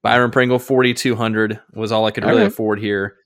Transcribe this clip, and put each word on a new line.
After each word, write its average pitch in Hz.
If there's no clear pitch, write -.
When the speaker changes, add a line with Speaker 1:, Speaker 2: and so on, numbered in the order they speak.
Speaker 1:
Byron 120
Pringle, 127
forty-two 127
hundred 110
was 110
all 110
I 110
could 110
really -
Speaker 2:
Okay. 110
Speaker 1:
afford 107
here. 101